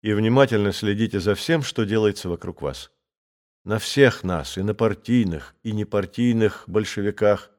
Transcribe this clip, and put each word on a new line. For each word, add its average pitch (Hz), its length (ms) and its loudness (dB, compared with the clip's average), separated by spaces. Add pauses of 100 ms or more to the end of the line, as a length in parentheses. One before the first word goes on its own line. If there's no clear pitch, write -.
И 107 120 -2
внимательно 110 600 4
следите 104 460 -2
за 98 160 2
всем, 160 300 -2
что - 200 -4
делается 104 440 0
вокруг 87 340 -8
вас. 69 300 -8 (720)
На 107 160 -2
всех - 420 4
нас, 87 340 -4
и 95 60 -4
на 107 100 -2
партийных, 104 920 -2
и 110 80 -8
непартийных 107 960 0
большевиках, 104 920 0